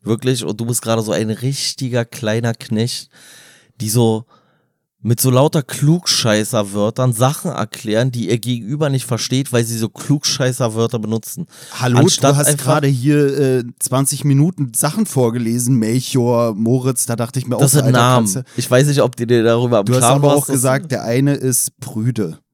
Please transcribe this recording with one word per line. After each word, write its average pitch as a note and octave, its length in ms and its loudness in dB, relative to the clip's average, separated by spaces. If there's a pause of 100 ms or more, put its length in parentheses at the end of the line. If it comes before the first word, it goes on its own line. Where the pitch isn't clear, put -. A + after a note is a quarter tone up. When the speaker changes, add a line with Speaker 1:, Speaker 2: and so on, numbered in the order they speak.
Speaker 1:
Wirklich. A#2 420 -2
Und G#2+ 160 -6
du A#2 60 -2
bist A#2 160 -4
gerade A2+ 180 0
so G#2+ 120 -4
ein G#2+ 180 -2
richtiger A#2+ 720 -4
kleiner A2+ 480 -2
Knecht, - 560 -4 (720)
die G#2+ 80 -4
so A2+ 380 2 (760)
mit A2+ 220 -2
so C3 80 4
lauter C#3 320 4
Klugscheißer-Wörtern A2 1500 0
Sachen C3 400 -2
erklären, A#2 580 -2
die A#2 180 -4
ihr A#2 100 0
Gegenüber B2 520 -4
nicht C3 160 -2
versteht, B2+ 460 -2
weil A#2 120 2
sie A2+ 140 -6
so A2 100 -2
Klugscheißer-Wörter A#2+ 1080 -2
benutzen. G#2+ 480 -6 (320)
Speaker 2:
Hallo, B2+ 220 0
Speaker 1:
Anstatt C#3+ 320 4
Speaker 2:
du C#3 40 4
hast C#3+ 120 2
Speaker 1:
einfach C#3+ 160 -2
Speaker 2:
gerade D3 240 2
hier, C#3 500 2
äh, C3 260 2 (140)
zwanzig C3+ 460 -2
Minuten C#3 500 2
Sachen E3 320 -2
vorgelesen, A#2+ 680 0
Melchior, A#2 800 0
Moritz, B2 500 0
da A#2 100 -2
dachte A#2 220 -4
ich B2 80 -6
mir A#2+ 100 -2
auch A2 40 -2
Speaker 1:
Das C#3 120 6
Speaker 2:
so, D3 60 4
Speaker 1:
sind B2+ 80 2
Speaker 2:
Alter, B2 120 4
Speaker 1:
Namen. B2 180 4 (100)
Speaker 2:
kannst G2 100 -2
du B2+ 60 -6 (140)
Speaker 1:
Ich B2 140 -4
weiß C3 180 6
nicht, C#3+ 120 2
ob A#2+ 160 2
du A#2 100 -4
dir A#2 180 4
darüber A#2 360 4
im G2 60 -2
Speaker 2:
Du A#2 80 2
hast B2+ 60 4
Speaker 1:
Klaren B2 160 4
Speaker 2:
aber C#3+ 120 4
Speaker 1:
warst, D3 140 4
Speaker 2:
auch - 40 -6
Speaker 1:
dass C#3 80 -4
Speaker 2:
gesagt, C3+ 380 0
der A2+ 120 -4
eine C#3 300 2
ist - 460 -2
prüde. G#2+ 600 -4 (140)